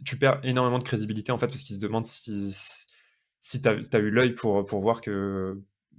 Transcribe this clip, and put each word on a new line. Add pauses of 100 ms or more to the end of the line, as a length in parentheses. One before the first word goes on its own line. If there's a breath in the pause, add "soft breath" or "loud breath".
tu
perds
énormément
de
crédibilité,
en
fait,
parce
qu'ils
se
demandent
si,
si, (540 soft breath)
si
t'as,
t'as
eu
l'œil
pour,
pour
voir
que, (380)